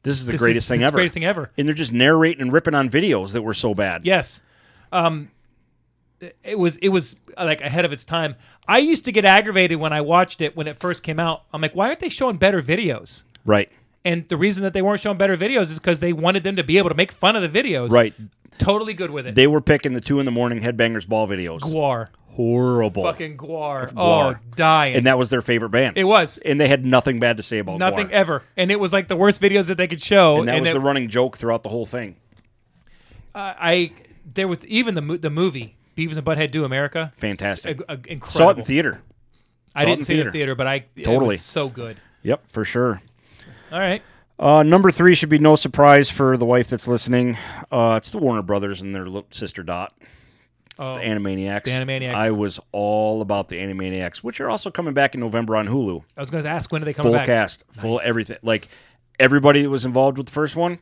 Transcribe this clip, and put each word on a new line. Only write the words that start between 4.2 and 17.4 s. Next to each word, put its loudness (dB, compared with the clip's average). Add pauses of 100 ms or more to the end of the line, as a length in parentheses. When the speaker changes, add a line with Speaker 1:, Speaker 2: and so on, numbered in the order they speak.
Speaker 2:
Um, -2 (1120)
it -8
was, 0
it 0
was, -2 (220)
uh, -4
like, -2
ahead -2
of -4
its -14
time. -4 (320)
I 6
used 0
to -4
get 2
aggravated 4
when -2
I -2
watched 2
it -4
when -6
it -10
first -6
came -6
out. -4 (100)
I'm -6
like, -4
"Why 0
aren't -4
they -8
showing -4
better 2
videos?" -4 (220)
Speaker 1:
Right. 4 (360)
Speaker 2:
And -2
the -2
reason 0
that -4
they -2
weren't 0
showing -4
better 2
videos 0
is -12
'cause 0
they -2
wanted 0
them -4
to -2
be 2
able 4
to -4
make 0
fun 2
of -2 (100)